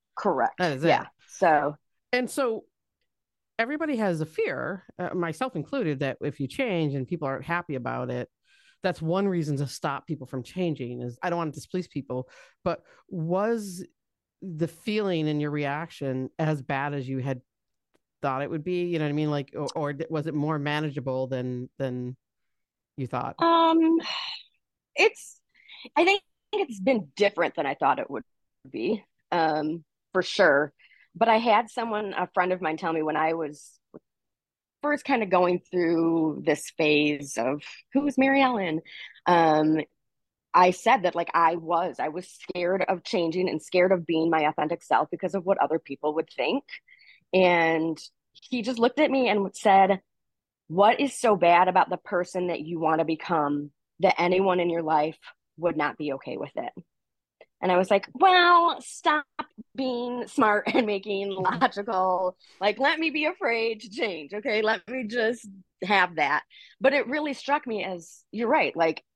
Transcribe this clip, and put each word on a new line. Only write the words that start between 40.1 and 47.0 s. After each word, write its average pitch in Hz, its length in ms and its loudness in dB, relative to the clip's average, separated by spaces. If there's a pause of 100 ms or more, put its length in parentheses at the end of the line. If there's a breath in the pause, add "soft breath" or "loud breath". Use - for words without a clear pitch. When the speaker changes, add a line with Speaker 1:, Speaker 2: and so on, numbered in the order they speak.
Speaker 1:
I 185 180 6
said 220 320 2
that, 170 120 0
like, 170 180 -2
I 170 220 4
was, 165 440 -2
I 139 100 -2
was 180 200 -10
scared 185 580 -2
of 185 160 -2
changing 175 460 0
and 156 120 -4
scared 180 300 4
of 175 160 0
being 160 220 2
my 165 120 2
authentic 156 420 -2
self 143 280 2
because 165 240 -6
of 175 100 -4
what 190 140 2
other 160 200 0
people 151 360 -6
would 160 200 -4
think. 170 280 -2 (720 soft breath)